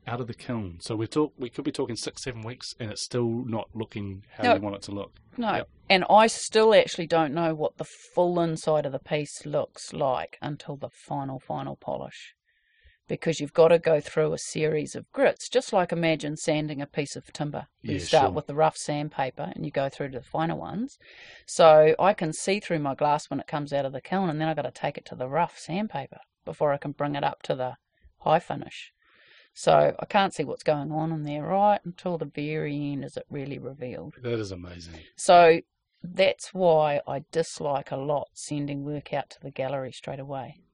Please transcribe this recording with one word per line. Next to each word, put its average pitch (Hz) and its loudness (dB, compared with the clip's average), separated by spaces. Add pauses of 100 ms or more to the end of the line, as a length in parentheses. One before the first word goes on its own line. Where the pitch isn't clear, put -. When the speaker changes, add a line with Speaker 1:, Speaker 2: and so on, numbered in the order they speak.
Speaker 1:
out 117 -6
of 117 -8
the 113 -10
kiln. 101 -8
So 117 -6
we're 110 -2
talk-, 151 0
we 123 -6
could 139 -8
be 151 -2
talking 120 -4
six, - -10
seven 113 -10
weeks, 120 -12
and 107 -8
it's - -10
still 120 -2 (180)
not 110 -6
looking 101 -8 (120)
how - -6
Speaker 2:
No. 240 4
Speaker 1:
you 98 0
want 101 -6
it 98 -14
to 202 -12
look. 98 -10 (220)
Speaker 2:
No. 220 -2
Speaker 1:
Yep. - -6 (200)
Speaker 2:
And 185 4
I 214 8
still 220 4
actually 175 4
don't 160 4
know 165 0
what 151 -2
the 151 -8
full 175 0
inside 160 0
of 135 -6
the 135 -4
piece - -6
looks - -4
like 147 -2
until 147 -8
the 143 -12
final, 139 -8
final 139 -8
polish. - -10 (720)
Because 156 -4
you've 147 -8
gotta 165 8
go 160 2
through 156 -2
a 156 -2
series 151 -4
of - -12
grits, - 2
just - -2
like 180 2
imagine 156 0
sanding 151 -2
a 143 -6
piece - -6
of - -14
timber. 147 -8 (140)
You 113 -6
Speaker 1:
Yeah, 92 -2
Speaker 2:
start 135 6
Speaker 1:
sure. 98 2
Speaker 2:
with - -4
the 139 -8
rough 156 2
sandpaper 147 -6
and 156 -8
you 143 -6
go 139 -2
through 139 -8
to 131 -10
the - -14
finer 160 -4
ones. 190 -8 (460)
So 156 10
I 190 4
can 160 -4
see 196 -2
through 170 -4
my 139 -2
glass 147 0
when 143 -4
it - -10
comes 147 -6
out 139 0
of 135 -6
the 131 -10
kiln, 185 -2
and 151 -2
then 160 0
I've 156 -4
gotta 131 -4
take - -6
it - -12
to - -16
the 127 -6
rough 170 -2
sandpaper 170 -6 (240)
before 151 -2
I 143 0
can 147 -10
bring 143 -4
it 143 -4
up 147 -4
to 147 -4
the 127 -6 (440)
high 160 4
finish. - -10 (600)
So 151 4
I - -10
can't 196 0
see 156 -4
what's - -8
going 147 -2
on 160 -2
in 151 -6
there 147 -6
right 196 2
until 175 -6
the 160 -8
very 151 -6 (160)
end 139 -6
is 139 -14
it - -8
really 139 -8
revealed. 143 -12
Speaker 1:
That 120 -2
is 101 -6
amazing. 87 -14 (160)
Speaker 2:
So 170 8 (420)
that's 185 0
why 156 4
I 139 -6
dislike 147 -4
a 143 -6
lot 139 -2
sending 143 -6
work 147 -8
out 139 -6
to - -20
the 143 -14
gallery 135 -6
straight 139 -12
away. 135 -12 (140)